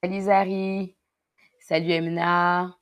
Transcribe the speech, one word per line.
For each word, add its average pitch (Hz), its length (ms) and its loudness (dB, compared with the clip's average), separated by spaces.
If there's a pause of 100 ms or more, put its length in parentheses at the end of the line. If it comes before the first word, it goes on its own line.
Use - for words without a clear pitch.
Salut 190 180 -4
Zari. 190 720 0 (640)
Salut 165 320 -2
Emna. 175 920 0